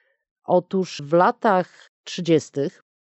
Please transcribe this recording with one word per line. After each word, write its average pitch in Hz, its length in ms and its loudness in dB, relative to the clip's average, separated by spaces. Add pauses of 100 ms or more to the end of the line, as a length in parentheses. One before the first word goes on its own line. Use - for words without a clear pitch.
(440)
Otóż 180 580 -2
w 143 100 -4
latach 185 760 0 (140)
trzydziestych 160 800 -2 (220)